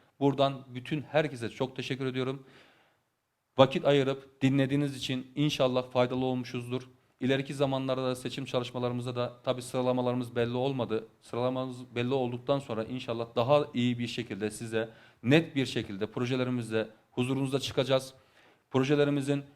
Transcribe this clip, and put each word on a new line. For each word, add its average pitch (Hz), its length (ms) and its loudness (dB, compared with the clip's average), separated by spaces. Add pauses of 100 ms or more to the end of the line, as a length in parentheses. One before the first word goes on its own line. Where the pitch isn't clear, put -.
(200)
Buradan 135 480 2
bütün 127 340 -6
herkese 131 480 -2
çok 131 260 -4
teşekkür 131 300 -6
ediyorum. 131 400 -4 (1120)
Vakit 165 280 6
ayırıp 139 560 2
dinlediğiniz 135 560 2
için 127 380 -6
inşallah 131 560 0
faydalı 127 340 2
olmuşuzdur. 127 640 -4 (300)
İleriki 135 340 0
zamanlarda 135 500 0
da 127 120 0
seçim 127 300 -8
çalışmalarımızda 123 720 -4
da 123 180 -2 (100)
tabii 127 180 0
sıralamalarımız 123 760 0
belli 120 200 0
olmadı. 123 520 0 (140)
Sıralamamız 127 720 -4
belli 120 180 0
olduktan 123 460 0
sonra 110 240 -4
inşallah 117 520 -6
daha 139 380 4
iyi 123 260 2
bir 120 80 -2
şekilde 107 440 -4
size 113 380 -4 (340)
net 156 320 4
bir 135 100 2
şekilde 107 400 -4
projelerimizle 123 840 -2 (240)
huzurunuzda 135 480 0
çıkacağız. 131 540 0 (580)
Projelerimizin 143 720 2 (120)